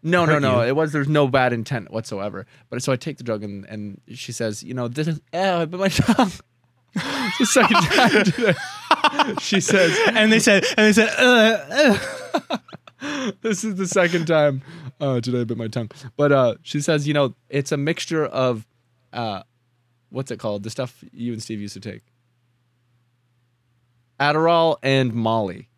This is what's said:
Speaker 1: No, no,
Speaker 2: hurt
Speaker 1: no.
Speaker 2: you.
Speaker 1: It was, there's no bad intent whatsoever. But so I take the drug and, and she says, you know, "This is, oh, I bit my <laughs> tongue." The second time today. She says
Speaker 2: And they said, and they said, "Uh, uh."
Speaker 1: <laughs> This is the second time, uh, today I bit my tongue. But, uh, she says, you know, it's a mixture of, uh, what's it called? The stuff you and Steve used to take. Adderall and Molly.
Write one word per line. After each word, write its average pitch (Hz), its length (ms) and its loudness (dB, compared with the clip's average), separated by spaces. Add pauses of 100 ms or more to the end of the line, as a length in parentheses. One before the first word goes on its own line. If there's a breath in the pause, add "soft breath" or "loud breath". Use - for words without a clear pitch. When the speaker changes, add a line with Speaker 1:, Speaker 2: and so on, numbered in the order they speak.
Speaker 1:
No, 170 240 2
no, 156 80 4
Speaker 2:
hurt 147 80 2
Speaker 1:
no. 131 220 4
Speaker 2:
you. 117 60 2
Speaker 1:
It 135 60 0
was, 156 180 0
there's 143 140 0
no 147 200 4
bad 127 260 2
intent 113 380 -6
whatsoever. 101 560 -8 (240 soft breath)
But 120 100 -6
so 139 100 -2
I 127 40 2
take 139 220 -8
the 127 60 -16
drug 110 200 -4
and, 101 220 -10
and 104 360 -12 (120)
she - 180 -14
says, 110 320 -6
you - 100 -10
know, 123 140 -4
"This 147 200 -4
is, 156 140 -4 (120)
oh, 180 280 0
I 160 40 0
bit 175 140 -10
my 196 80 2
<laughs> - 20 4
tongue." 220 420 2 (640)
The 269 500 -2
second 226 360 2
time 208 420 4
today. 247 1160 0
She 196 200 0
says 185 340 2 (120)
Speaker 2:
And 220 240 4
they 220 80 6
said, 208 240 4 (140)
and 214 100 6
they 214 60 6
said, 208 240 4
"Uh, 226 800 4 (540)
uh." 277 100 -6
Speaker 1:
<laughs> 269 800 -10
This 220 220 -2
is 214 120 -4
the 185 120 -4
second 170 380 2
time, 147 360 2 (380 loud breath)
uh, 135 220 0
today 123 200 -2
I - 20 -2
bit 113 140 -6
my 113 100 -8
tongue. 110 240 -6 (260 loud breath)
But, 143 140 4
uh, 127 320 4
she - 180 -6
says, 147 260 0
you 151 60 -2
know, 139 220 0 (140)
it's 139 220 -4
a 151 60 -2
mixture 156 480 -4
of, 123 400 -2 (480)
uh, 110 300 -6 (680)
what's 135 220 -8
it 110 80 -8
called? 104 240 -6
The 113 80 -10
stuff - 400 -10
you 117 220 -8
and 110 100 -10
Steve 110 180 -8
used 101 140 -12
to 98 40 -16
take. 107 220 -14 (2250)
Adderall 160 600 4
and 131 320 0
Molly. 110 640 -2